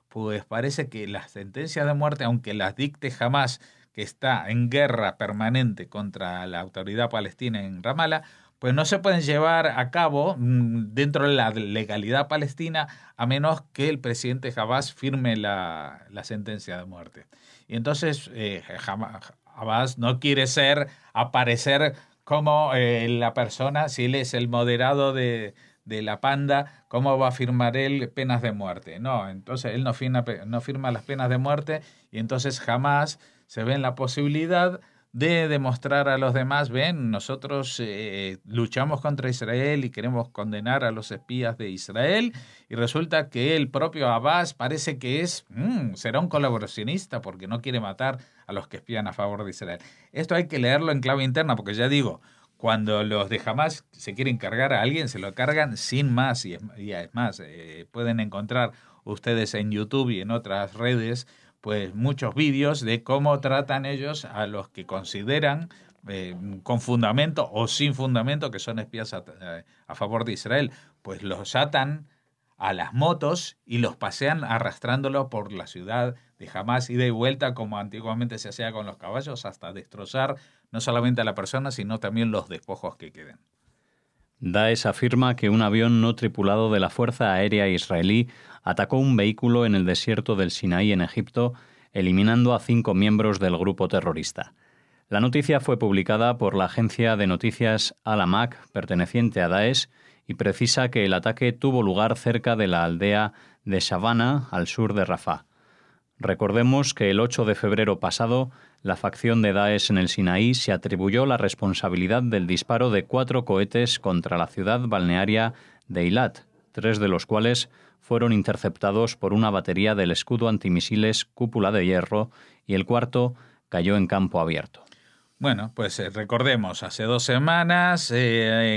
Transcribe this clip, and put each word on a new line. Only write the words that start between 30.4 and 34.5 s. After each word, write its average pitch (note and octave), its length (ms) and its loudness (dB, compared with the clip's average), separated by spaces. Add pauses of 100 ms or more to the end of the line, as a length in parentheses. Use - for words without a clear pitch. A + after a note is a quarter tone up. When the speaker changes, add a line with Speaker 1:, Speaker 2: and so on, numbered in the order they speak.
Speaker 1:
no A#2 140 -4
firma C3+ 320 -6
las A2+ 120 -6
penas C3+ 260 -2
de B2+ 80 0
muerte, D3 440 -2 (300)
y A2 80 -8
entonces B2+ 400 -2
jamás C#3+ 600 0 (280)
se A2 160 -8
ve B2+ 120 0
en C#3 80 0
la B2+ 100 0
posibilidad D#3 880 0 (340)